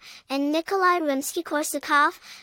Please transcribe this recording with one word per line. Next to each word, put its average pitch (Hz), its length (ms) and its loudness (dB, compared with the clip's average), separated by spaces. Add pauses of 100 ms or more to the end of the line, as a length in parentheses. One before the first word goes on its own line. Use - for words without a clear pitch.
(300)
and 285 240 0
Nikolai 359 460 2
Rimsky-Korsakov, 294 1200 0 (240)